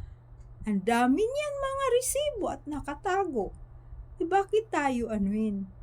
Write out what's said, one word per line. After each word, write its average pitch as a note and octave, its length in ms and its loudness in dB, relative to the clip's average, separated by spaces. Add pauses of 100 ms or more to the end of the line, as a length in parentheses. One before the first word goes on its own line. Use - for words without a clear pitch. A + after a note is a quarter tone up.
(640)
Ang G#3 160 2
dami A#3+ 400 4
niyan C#5+ 400 0
mga C5+ 320 -2
resibo B4+ 560 0
at - 160 -6
nakatago. D4 880 -2 (640)
Eh, F4 80 -2
bakit G4 480 2
tayo B3+ 400 2
anuin? G3+ 560 0 (140)